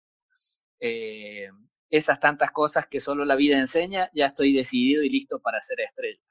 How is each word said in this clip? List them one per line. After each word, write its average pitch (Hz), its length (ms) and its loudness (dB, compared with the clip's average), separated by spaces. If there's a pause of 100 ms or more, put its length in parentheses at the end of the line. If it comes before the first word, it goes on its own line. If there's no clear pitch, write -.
(800)
Eh, 107 720 -10 (400)
esas 151 300 2
tantas 147 320 0
cosas 151 360 0
que 139 120 -6
solo 143 260 -2
la 139 100 2
vida 143 240 4
enseña, 180 540 0
ya 147 140 2
estoy 139 260 2
decidido 131 500 2
y 135 60 2
listo 135 320 -4
para 113 180 -2
ser 120 220 -6
estrella. 110 500 -8